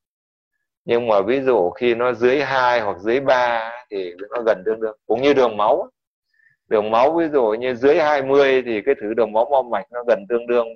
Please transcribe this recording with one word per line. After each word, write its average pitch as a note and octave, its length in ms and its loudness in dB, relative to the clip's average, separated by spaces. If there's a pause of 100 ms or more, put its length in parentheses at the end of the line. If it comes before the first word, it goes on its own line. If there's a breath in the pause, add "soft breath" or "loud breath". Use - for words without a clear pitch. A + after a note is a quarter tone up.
(840)
Nhưng A#2+ 220 0
mà G#2 140 4
ví B2 200 0
dụ A2 280 2
khi A#2+ 260 0
nó B2 180 -2
dưới B2 280 2
hai B2+ 400 0
hoặc G2 180 -6
dưới A2+ 200 -2
ba A#2+ 540 0 (180)
thì F#2 220 -8 (160)
nó A#2+ 160 -8
gần F#2+ 200 0
tương A2 160 -2
đương. A2 240 -8
Cũng A2+ 160 -2
như C#3+ 120 4
đường A#2+ 240 2
máu. D3 320 0 (800)
Đường G#2+ 240 0
máu B2+ 200 4
ví E3 220 0
dụ B2+ 120 2 (140)
như B2+ 160 -4
dưới C#3+ 240 4
hai D3 220 0
mươi C3+ 440 2
thì A2 200 -4
cái C#3 160 2
thử G#2+ 120 -6
đường A2 200 0
máu A#2 180 0
mao C3+ 120 2
mạch A2 280 -6
nó A#2+ 160 -10
gần G2+ 220 0
tương A#2+ 180 -2
đương A#2+ 280 0